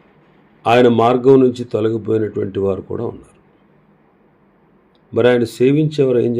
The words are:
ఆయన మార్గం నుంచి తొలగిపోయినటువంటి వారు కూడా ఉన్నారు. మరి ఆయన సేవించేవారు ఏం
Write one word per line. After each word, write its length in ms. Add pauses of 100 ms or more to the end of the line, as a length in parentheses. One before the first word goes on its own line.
(640)
ఆయన 240 (140)
మార్గం 420
నుంచి 200 (100)
తొలగిపోయినటువంటి 920
వారు 240
కూడా 220
ఉన్నారు. 260 (1700)
మరి 200
ఆయన 120 (140)
సేవించేవారు 680
ఏం 140